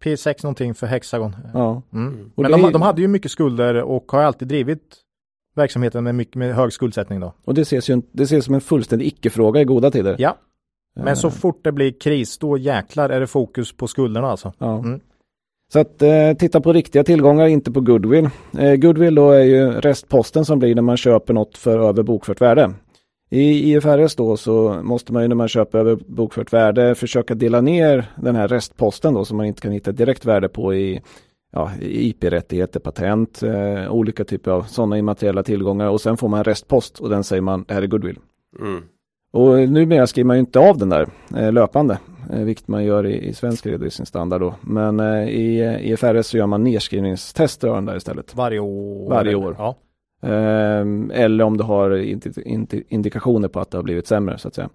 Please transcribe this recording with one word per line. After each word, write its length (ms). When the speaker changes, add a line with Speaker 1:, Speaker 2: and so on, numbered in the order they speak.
Speaker 1:
P 140
sex 260
någonting 320
för 120
Hexagon. 480
Speaker 2:
Ja. 280
Speaker 1:
Mm. 200
Speaker 3:
Mm. 220
Speaker 2:
Och 80
Speaker 1:
Men 80
Speaker 2:
det 60
Speaker 1:
de, 80
Speaker 2:
är 60
Speaker 1:
de 100
hade 200
ju 60
mycket 240
skulder 500
och 300
har 120
alltid 240
drivit 340
verksamheten 480
med 120
mycket, 200
med 200
hög 180
skuldsättning 460
då. 140
Speaker 2:
Och 80
det 80
ses 280
ju 40
en, 180
det 120
ses 220
som 100
en 60
fullständig 460
icke-fråga 540
i 40
goda 260
tider. 280
Speaker 1:
Ja. 180
Men 200
så 120
Speaker 2:
Eh. 60
Speaker 1:
fort 300
det 80
blir 280
kris, 380
då 200
jäklar 520
är 100
det 80
fokus 500
på 100
skulderna 440
alltså. 260
Speaker 2:
Ja. 220
Speaker 1:
Mm. 200
Speaker 2:
Så 60
att, 220
eh, 380
titta 220
på 120
riktiga 300
tillgångar, 440
inte 240
på 100
goodwill. 480
Eh, 180
goodwill 400
då 160
är 120
ju 280
restposten 720
som 140
blir 160
när 60
man 160
köper 360
något 240
för 220
över 240
bokfört 380
värde. 320
I 420
I 40
F 100
R 140
S 160
då 220
så 460
måste 300
man 80
ju 60
när 80
man 120
köper 320
över 180
bokfört 460
värde 420
försöka 400
dela 260
ner 540
den 200
här 120
restposten 680
då, 120
som 120
man 80
inte 160
kan 100
hitta 180
ett 80
direkt 280
värde 240
på 240
i, 280
ja, 200
i 280
I 40
P-rättigheter, 640
patent, 640
eh, 500
olika 300
typer 280
av 120
sådana 340
immateriella 460
tillgångar, 460
och 120
sen 160
får 100
man 100
en 60
restpost 560
och 100
den 140
säger 180
man, 260
"Det 60
här 80
är 60
goodwill." 320
Speaker 3:
Mm. 240
Speaker 2:
Och 340
numera 380
skriver 200
man 80
ju 40
inte 200
av 180
den 120
där, 180
eh, 140
löpande, 460
eh, 100
vilket 240
man 160
gör 220
i, 120
i 60
svensk 320
redovisningsstandard 760
då. 200
Men, 380
eh, 300
i, 320
eh, 200
I 120
F 100
R 120
S 120
så 100
gör 100
man 160
nedskrivningstester 1040
av 80
den 100
där 100
istället. 400
Speaker 1:
Varje 240
år? 500
Speaker 2:
Varje 260
år. 220
Speaker 1:
Ja. 180
Speaker 2:
Ehm, 920
eller 300
om 140
du 60
har 280
indi-, 540
indi-, 440
indikationer 580
på 120
att 120
det 60
har 60
blivit 240
sämre, 300
så 100
att 80
säga. 200